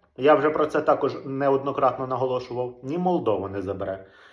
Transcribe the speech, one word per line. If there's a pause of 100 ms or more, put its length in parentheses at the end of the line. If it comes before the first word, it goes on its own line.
(180)
я
вже
про
це
також
неоднократно
наголошував,
ні
Молдова
не
забере. (280)